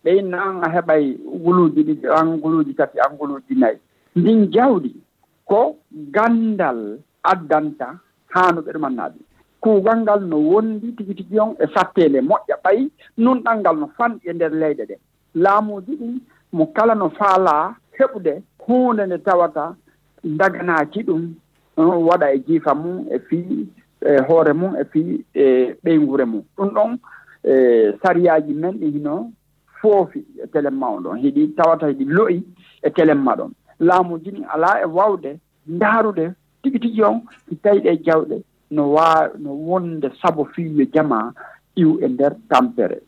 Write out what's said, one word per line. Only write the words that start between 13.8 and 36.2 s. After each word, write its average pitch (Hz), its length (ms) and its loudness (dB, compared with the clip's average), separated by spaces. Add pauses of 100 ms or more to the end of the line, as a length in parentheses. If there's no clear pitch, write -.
fanɗi 233 320 -4
e 165 40 -8
nder 165 180 -2
leyɗe 151 340 -4
ɗe. 98 100 -14 (400)
Laamuuji 202 600 0
ɗin 240 240 -10 (320)
mo 160 160 0
kala 226 260 2
no 190 160 -2
faalaa 185 640 2 (240)
heɓude 175 460 -2 (240)
huunde 233 380 2
nde 180 180 -4
tawata 170 520 0 (480)
ndaganaaki 170 800 -2
ɗum, 165 300 -2 (440)
on 160 100 4
waɗa 170 480 2
e 135 120 -2
jiifa 156 280 0
mum, 175 360 -8
e 127 80 -4
fii, 180 480 -6 (340)
e 139 260 4
hoore 156 260 4
mum, 185 220 -2
e 139 100 -4
fii, 170 480 -4
e 127 500 2
ɓeyngure 143 420 2
mum. 110 180 -6 (140)
Ɗum 196 160 -2
ɗon, 226 240 0 (460)
e, 120 500 4 (100)
sariyaaji 170 500 2
men 180 260 -6
ɗi 151 120 -4
hino 147 400 -6 (500)
foofi 202 420 2 (200)
e - 40 -14
telemma 135 420 -4
on 98 140 -8
ɗon. 95 180 -8
Hiɗi 143 340 0
tawata 160 320 2
hiɗi 135 180 -4
lo'i 180 380 0 (400)
e 151 60 0
telemma 143 460 2
ɗon. - 160 -10 (280)
Laamuuji 175 520 2
ɗin 202 220 -12
alaa 185 280 0
e 190 40 -2
waawde 170 540 -2 (280)
ndaarude 190 680 0 (280)